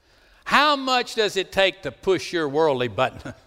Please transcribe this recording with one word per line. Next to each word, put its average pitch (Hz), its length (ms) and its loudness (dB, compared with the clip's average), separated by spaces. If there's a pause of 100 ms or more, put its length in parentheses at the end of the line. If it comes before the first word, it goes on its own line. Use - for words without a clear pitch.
(500)
How 285 240 4
much 262 400 -2
does 208 220 0
it 180 160 -4
take 190 300 0
to 135 100 -8
push - 400 -2
your 160 160 0
worldly 135 400 2
button? 123 460 -4 (120)